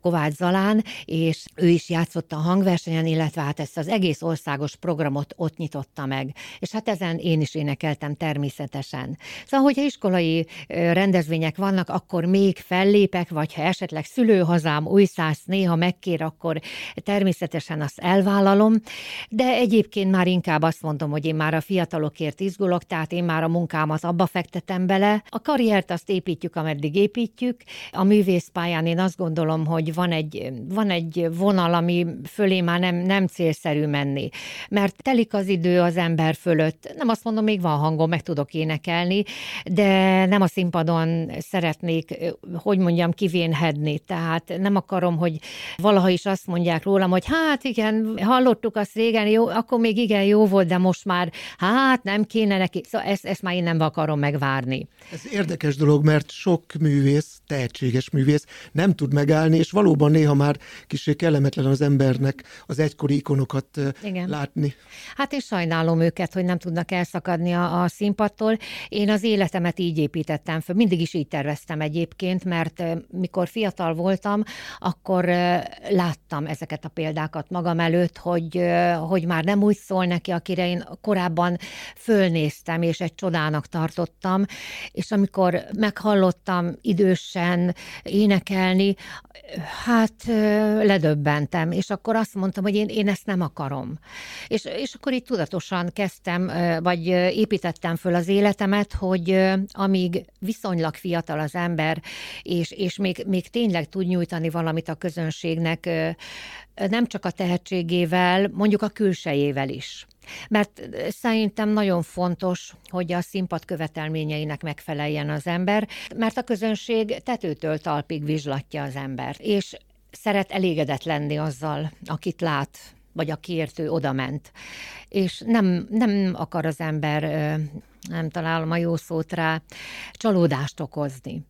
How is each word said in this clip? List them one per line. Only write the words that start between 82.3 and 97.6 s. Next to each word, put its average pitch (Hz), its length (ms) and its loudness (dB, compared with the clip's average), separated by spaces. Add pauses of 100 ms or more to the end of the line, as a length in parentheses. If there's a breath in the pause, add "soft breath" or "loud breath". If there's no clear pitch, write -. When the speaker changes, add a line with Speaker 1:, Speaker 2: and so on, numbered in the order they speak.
Speaker 1:
és 165 180 0
egy 165 140 -4
csodának 156 520 -2
tartottam, 180 800 -2 (480 loud breath)
és - 180 -6
amikor 190 540 2 (140)
meghallottam 190 1000 0
idősen 180 920 0 (280 loud breath)
énekelni, 196 920 2 (920 loud breath)
hát, 226 280 4 (160)
ö, 214 580 2
ledöbbentem, 151 840 2
és 175 200 -2
akkor 220 260 -2
azt 220 180 -2
mondtam, 190 280 -2
hogy 202 120 0
én, 208 140 0
én 208 200 0
ezt 196 180 -2
nem 190 140 0
akarom. 143 580 -6 (500 loud breath)
És, 220 160 -4
és - 300 -8
akkor - 180 -6
így 247 100 -2
tudatosan 175 720 -4
kezdtem, 180 560 -4
ö, 170 320 0
vagy, 170 280 -2
ö, 180 180 2
építettem 180 680 -2